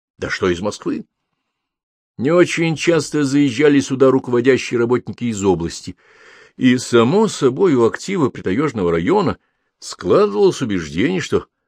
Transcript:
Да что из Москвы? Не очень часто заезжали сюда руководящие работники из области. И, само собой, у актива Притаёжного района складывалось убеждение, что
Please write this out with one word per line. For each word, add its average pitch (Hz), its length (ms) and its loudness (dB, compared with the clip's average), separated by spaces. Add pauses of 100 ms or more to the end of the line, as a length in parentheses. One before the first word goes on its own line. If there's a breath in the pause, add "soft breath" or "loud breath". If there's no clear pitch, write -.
(180)
Да 82 120 -8
что - 200 -2
из 85 100 -2
Москвы? - 460 -8 (1120)
Не 131 140 -2
очень 165 440 0
часто 151 480 0
заезжали 143 560 2
сюда 131 320 2
руководящие 127 680 0
работники 120 460 -2
из 110 180 -4
области. 87 540 -2 (640 soft breath)
И, 127 200 4
само 127 520 2
собой, 147 460 0
у 120 100 4
актива 156 420 -2
Притаёжного 101 640 -2
района 117 460 0 (420)
складывалось 202 840 0
убеждение, 101 600 -4
что - 260 -4 (200)